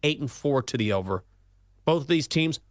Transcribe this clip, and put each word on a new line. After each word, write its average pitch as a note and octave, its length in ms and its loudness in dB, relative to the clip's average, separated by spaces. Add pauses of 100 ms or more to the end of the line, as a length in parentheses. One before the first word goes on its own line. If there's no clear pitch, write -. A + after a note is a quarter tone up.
Eight D3+ 180 0
and C#3 100 -4
four C#3 320 0
to - 140 -6
the G#2+ 160 0
over. F#2+ 320 -2 (580)
Both D#3+ 200 2
of C3 40 -14
these D#3+ 200 2
teams D#3+ 320 0 (120)